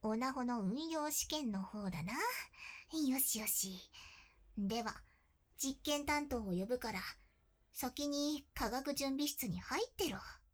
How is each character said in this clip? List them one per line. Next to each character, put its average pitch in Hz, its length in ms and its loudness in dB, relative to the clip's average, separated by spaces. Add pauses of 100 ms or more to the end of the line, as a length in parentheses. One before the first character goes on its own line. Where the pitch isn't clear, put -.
オ 220 140 2
ナ 254 180 2
ホ 254 100 -2
の 240 180 0
運 254 280 0
用 302 200 2
試 - 180 0
験 302 220 0
の 196 120 -2
方 202 280 -4
だ 175 120 -2
な。 190 100 -2 (800)
よ 277 260 4
し 220 220 2
よ 214 60 -2
し。 190 440 -2 (680)
で 214 240 2
は、 220 120 -4 (640)
実 269 260 -2
験 294 220 2
担 294 240 4
当 247 140 0
を 196 100 0
呼 185 140 2
ぶ 247 120 2
か 214 140 -4
ら、 185 80 -2 (720)
先 277 360 -2
に 285 440 2
科 233 160 0
学 269 260 0
準 277 180 2
備 294 140 2
室 262 220 -2
に 180 120 0
入 302 220 0
っ - 120 -4
て 339 160 2
ろ。 190 80 -4 (360)